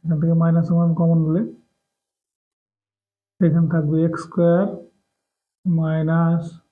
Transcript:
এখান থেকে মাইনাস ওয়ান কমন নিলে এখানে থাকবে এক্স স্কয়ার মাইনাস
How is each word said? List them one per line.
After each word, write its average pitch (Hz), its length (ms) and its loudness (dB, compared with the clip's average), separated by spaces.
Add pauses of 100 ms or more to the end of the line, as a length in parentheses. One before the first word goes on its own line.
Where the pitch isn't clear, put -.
এখান 165 200 -2
থেকে 165 200 2
মাইনাস 165 320 2
ওয়ান 170 160 2 (100)
কমন 165 240 2
নিলে 160 180 0 (2000)
এখানে 160 280 2
থাকবে 156 220 0 (100)
এক্স 165 200 -4
স্কয়ার 175 380 0 (1160)
মাইনাস 165 640 0 (300)